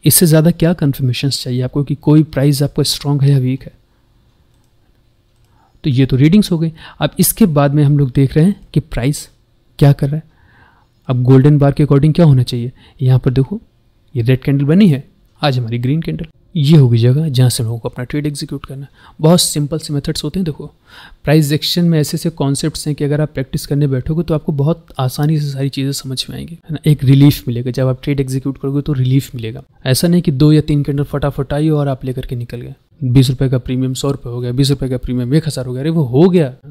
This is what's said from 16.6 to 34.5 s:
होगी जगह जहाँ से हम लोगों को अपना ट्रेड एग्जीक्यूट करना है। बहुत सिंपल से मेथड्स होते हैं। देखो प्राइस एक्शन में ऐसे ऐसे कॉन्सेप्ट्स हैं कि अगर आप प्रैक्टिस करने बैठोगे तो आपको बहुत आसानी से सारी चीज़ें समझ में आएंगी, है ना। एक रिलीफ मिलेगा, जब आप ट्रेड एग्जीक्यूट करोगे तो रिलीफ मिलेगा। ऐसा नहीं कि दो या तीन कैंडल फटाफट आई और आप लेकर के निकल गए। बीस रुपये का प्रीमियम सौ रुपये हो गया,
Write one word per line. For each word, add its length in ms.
होगी 220
जगह 300
जहाँ 220
से 120
हम 40
लोगों 120
को 100
अपना 160
ट्रेड 220
एग्जीक्यूट 400
करना 160
है। 60
बहुत 200
सिंपल 380
से 160
मेथड्स 300
होते 140
हैं। 60
देखो 280
प्राइस 280
एक्शन 320
में 160
ऐसे 160
ऐसे 140
कॉन्सेप्ट्स 560
हैं 100
कि 80
अगर 160
आप 140
प्रैक्टिस 320
करने 200
बैठोगे 360
तो 120
आपको 180
बहुत 340
आसानी 420
से 100
सारी 180
चीज़ें 240
समझ 380
में 60
आएंगी, 180
है 200
ना। 160
एक 140
रिलीफ 440
मिलेगा, 220
जब 160
आप 160
ट्रेड 180
एग्जीक्यूट 380
करोगे 240
तो 100
रिलीफ 420
मिलेगा। 280
ऐसा 220
नहीं 140
कि 80
दो 220
या 80
तीन 220
कैंडल 220
फटाफट 480
आई 160
और 200
आप 160
लेकर 220
के 100
निकल 240
गए। 140
बीस 260
रुपये 180
का 100
प्रीमियम 360
सौ 160
रुपये 220
हो 80
गया, 120